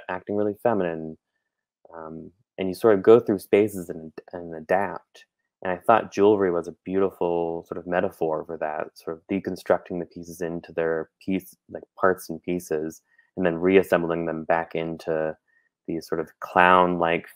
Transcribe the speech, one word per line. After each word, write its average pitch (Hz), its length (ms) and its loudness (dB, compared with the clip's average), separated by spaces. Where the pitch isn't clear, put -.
acting 92 260 -6
really 104 280 -2
feminine, 82 540 -2
um, 80 360 -16
and 95 100 -4
you 92 60 -4
sort 110 200 6
of 95 100 2
go 113 160 10
through 104 200 0
spaces 98 500 0
and, 80 220 -12
and 85 240 -12
adapt. 90 720 -4
And 92 80 -4
I 87 60 -4
thought 107 340 2
jewelry 98 400 4
was 85 160 -2
a 80 160 -16
beautiful 87 840 -2
sort 90 100 -10
of 85 100 -14
metaphor 87 580 -2
for 82 120 -10
that, 78 400 -8
sort - 180 -10
of 82 160 -20
deconstructing 92 680 -4
the 85 80 -6
pieces 85 360 -16
into 85 320 -8
their 82 360 -4
piece, - 320 -6
like, 82 140 -14
parts 92 320 0
and 80 140 -10
pieces, 82 580 -6
and 92 80 -2
then 82 100 0
reassembling 85 680 2
them 80 180 -6
back 82 320 -2
into 82 600 -4
these 82 180 -6
sort 82 140 -6
of - 220 -8
clown-like 90 960 4